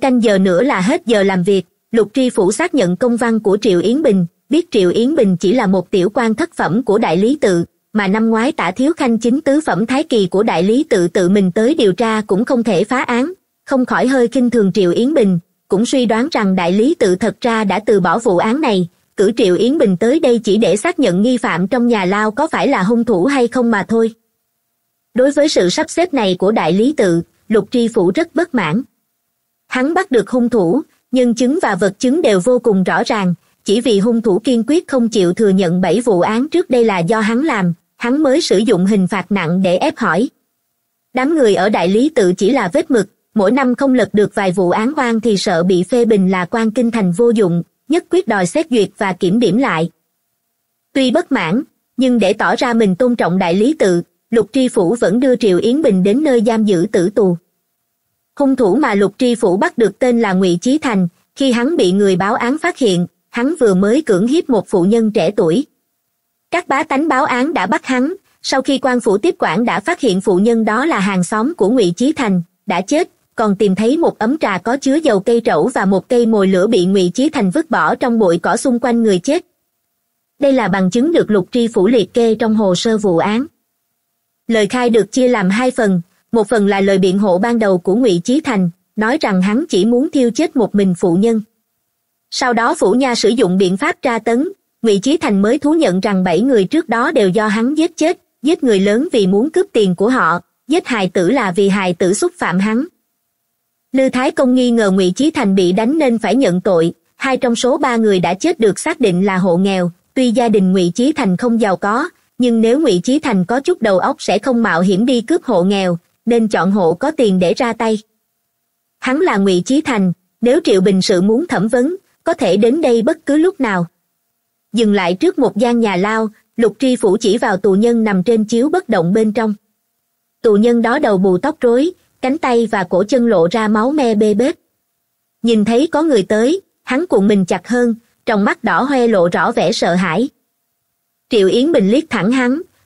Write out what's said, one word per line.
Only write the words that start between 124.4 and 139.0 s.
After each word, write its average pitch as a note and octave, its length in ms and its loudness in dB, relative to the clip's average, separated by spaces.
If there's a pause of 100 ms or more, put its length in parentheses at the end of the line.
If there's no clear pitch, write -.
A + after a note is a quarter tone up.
Dừng G#3+ 200 2
lại F#3 220 0
trước D#4+ 240 -2
một A3 180 0
gian A#3 220 0
nhà G3+ 160 0
lao, G#3+ 340 -2 (260)
Lục A3+ 240 0
Tri B3+ 160 2
Phủ G#3 240 0
chỉ G#3+ 180 0
vào A3+ 200 -2
tù G3+ 160 0
nhân A3+ 300 2
nằm G3 200 0
trên A3+ 220 0
chiếu A#3 240 0
bất F4+ 200 -2
động F3+ 240 0
bên A3 200 0
trong. A3 200 -2 (920)
Tù A3 100 4
nhân A#3 280 2
đó A#3 180 0
đầu A3+ 180 0
bù F#3 200 2
tóc C#4+ 240 -4
rối, B3+ 300 2 (300)
cánh C4 160 -2
tay A#3 340 0
và G3+ 120 -2
cổ F3+ 200 0
chân A#3 240 0
lộ F3 240 4
ra A3 160 -2
máu G#3+ 240 0
me B3+ 240 0
bê G#3+ 180 2
bết. B3 260 -2 (840)
Nhìn A3 240 2
thấy A#3+ 220 0
có D4+ 160 -2
người B3+ 200 2
tới, B3 380 0 (220)
hắn C#4 240 -4
cuộn G3+ 200 2
mình G3+ 180 2
chặt F#3 220 -4
hơn, A#3+ 280 0 (300)
trong G#3+ 200 0
mắt D4 180 -4
đỏ G3 180 0
hoe B3+ 260 0